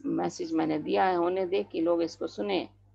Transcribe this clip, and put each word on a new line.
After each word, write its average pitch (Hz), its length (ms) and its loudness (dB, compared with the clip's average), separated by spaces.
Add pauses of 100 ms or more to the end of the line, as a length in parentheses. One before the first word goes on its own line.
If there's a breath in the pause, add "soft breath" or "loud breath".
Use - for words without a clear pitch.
message 170 480 -2
मैंने 156 260 0
दिया 196 260 2
है 180 120 4
उन्हें 180 320 0
दे 202 140 2
कि 175 180 -6
लोग 170 220 2
इसको 160 240 -4
सुने 196 420 -4 (240)